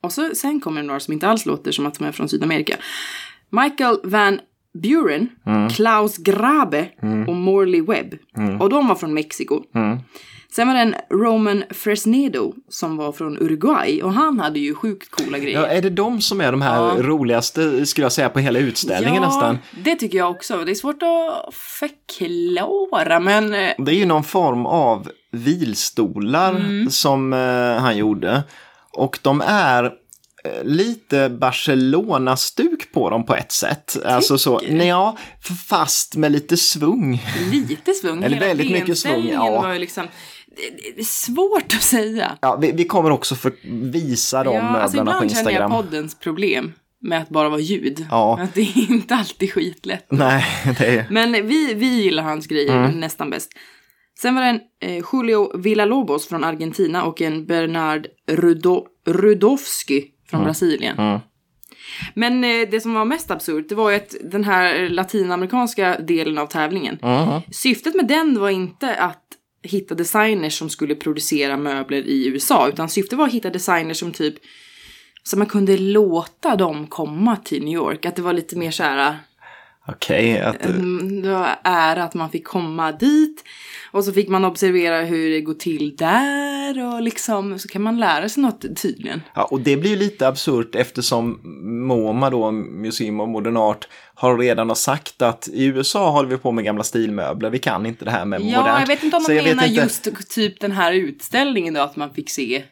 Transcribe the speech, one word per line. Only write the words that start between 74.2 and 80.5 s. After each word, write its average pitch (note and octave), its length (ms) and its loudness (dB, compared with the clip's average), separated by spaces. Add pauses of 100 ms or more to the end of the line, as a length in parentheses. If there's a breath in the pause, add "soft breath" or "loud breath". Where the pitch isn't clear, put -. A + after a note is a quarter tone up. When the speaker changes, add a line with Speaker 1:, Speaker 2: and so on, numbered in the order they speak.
Speaker 1:
som - 160 -2
man G#3 100 2
kunde G3 300 4
låta G3 800 2
dem D#3 300 -2
komma E3 500 0
till C#3+ 280 -6
New D#3 100 -4
York. D#3 320 -2
Att F3 100 -6
det F3+ 60 -6
var F3 100 -2
lite E3+ 260 -4
mer E3 120 -4
så E3 120 -4
här, C#3+ 340 0 (720 loud breath)
Speaker 2:
Okej, - 520 0
att, A2 260 -4